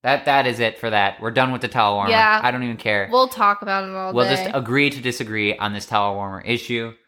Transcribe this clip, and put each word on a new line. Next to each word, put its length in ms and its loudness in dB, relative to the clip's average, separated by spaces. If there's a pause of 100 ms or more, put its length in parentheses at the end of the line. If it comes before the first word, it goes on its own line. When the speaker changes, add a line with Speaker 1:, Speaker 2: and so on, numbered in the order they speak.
Speaker 1:
That, 220 2
that 220 4
is 140 -2
it 180 0
for 100 -4
that. 320 2
We're 100 -4
done 200 2
with 100 -4
the 60 -4
towel 280 2
warmer. 160 0
Speaker 2:
Yeah. 300 4
Speaker 1:
I 100 2
don't 120 -4
even 140 -6
care. 340 0
Speaker 2:
We'll 160 4
talk 340 0
about 220 -4
it 100 -10
all 200 -8
Speaker 1:
We'll 120 4
Speaker 2:
day. 100 0 (100)
Speaker 1:
just 100 -6
agree 340 0
to 120 -8
disagree 560 -4
on 160 -4
this 120 -10
towel 300 0
warmer 260 -8
issue. 520 -4 (140)